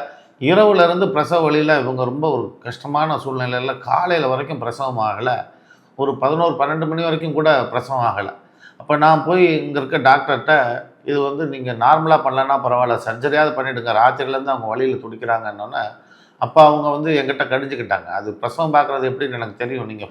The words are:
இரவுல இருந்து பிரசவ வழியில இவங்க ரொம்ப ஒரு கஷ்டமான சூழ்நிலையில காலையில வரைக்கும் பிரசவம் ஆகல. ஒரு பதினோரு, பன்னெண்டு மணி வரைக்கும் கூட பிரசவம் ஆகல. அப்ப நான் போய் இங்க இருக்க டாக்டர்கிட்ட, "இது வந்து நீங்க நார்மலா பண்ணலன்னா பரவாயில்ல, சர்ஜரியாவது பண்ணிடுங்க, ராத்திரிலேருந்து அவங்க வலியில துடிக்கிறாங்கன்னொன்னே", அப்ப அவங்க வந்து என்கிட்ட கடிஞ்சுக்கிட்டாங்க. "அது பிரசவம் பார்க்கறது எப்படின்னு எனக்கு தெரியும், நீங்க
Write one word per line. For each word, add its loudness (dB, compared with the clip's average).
இரவுல 6
இருந்து 2
பிரசவ 0
வழியில 2
இவங்க -2
ரொம்ப -2
ஒரு -4
கஷ்டமான -4
சூழ்நிலையில -4
காலையில 0
வரைக்கும் -4
பிரசவம் -4
ஆகல. -4
ஒரு -2
பதினோரு, 0
பன்னெண்டு -2
மணி -4
வரைக்கும் -2
கூட 4
பிரசவம் -4
ஆகல. -2
அப்ப -2
நான் 4
போய் 2
இங்க -4
இருக்க -4
டாக்டர்கிட்ட, 2
"இது -2
வந்து -2
நீங்க -8
நார்மலா 4
பண்ணலன்னா 2
பரவாயில்ல, 2
சர்ஜரியாவது 0
பண்ணிடுங்க, -4
ராத்திரிலேருந்து 2
அவங்க -4
வலியில -2
துடிக்கிறாங்கன்னொன்னே", -6
அப்ப 6
அவங்க 4
வந்து -2
என்கிட்ட 0
கடிஞ்சுக்கிட்டாங்க. -2
"அது -8
பிரசவம் -4
பார்க்கறது 2
எப்படின்னு -4
எனக்கு -10
தெரியும், -6
நீங்க -12